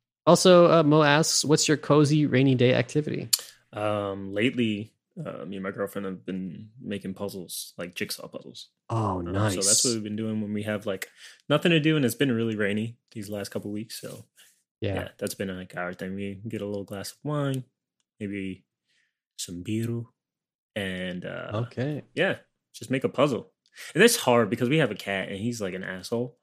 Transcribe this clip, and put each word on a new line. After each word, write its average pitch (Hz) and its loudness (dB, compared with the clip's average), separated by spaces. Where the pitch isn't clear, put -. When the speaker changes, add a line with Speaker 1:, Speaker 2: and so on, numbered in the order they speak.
Speaker 1:
also, 175 8
uh, 160 6
Mo 151 6
asks, 147 4
"What's 147 4
your 156 4
cozy 151 4
rainy 131 4
day 123 6
activity?" 123 -2
Speaker 2:
Um, 101 -4
lately, 110 0
uh, - -10
me 98 -10
and 95 -8
my 98 -4
girlfriend 101 -6
have 92 -10
been 95 -10
making 101 -8
puzzles, 95 -12
like 90 -10
jigsaw - -10
puzzles. - -18
Speaker 1:
Oh, 104 -2
Speaker 2:
Um, 85 -6
Speaker 1:
nice. 101 0
Speaker 2:
so 92 -4
that's - 4
what 123 0
we've 110 -4
been 107 -6
doing 110 -2
when 104 -4
we 104 -4
have, 104 -4
like, 98 -6
nothing 147 4
to 165 4
do, 156 2
and 139 4
it's 113 0
been 139 0
really 113 0
rainy 107 -2
these 104 -10
last 101 -8
couple 104 -8
weeks. 104 -10
So 117 -14
Speaker 1:
Yeah. 101 -4
Speaker 2:
yeah, 95 -6
that's - -6
been, 95 -6
like, 92 -14
our 90 -6
thing. 92 -10
We 101 -8
get 107 -8
a 101 -6
little 101 -6
glass 98 -12
of - -20
wine, 139 -4
maybe 98 -8
some 87 -10
beer, 113 -4
and, 92 -6
uh, 90 -10
Speaker 1:
Okay. 120 -6
Speaker 2:
yeah, 170 0
just - -14
make 131 0
a - 0
puzzle. 127 0
And 165 6
it's 240 8
hard 120 4
because 120 0
we 151 2
have 127 2
a 101 -6
cat, 98 -4
and 98 -8
he's, 113 -4
like, 92 -4
an 92 -8
asshole. 95 -6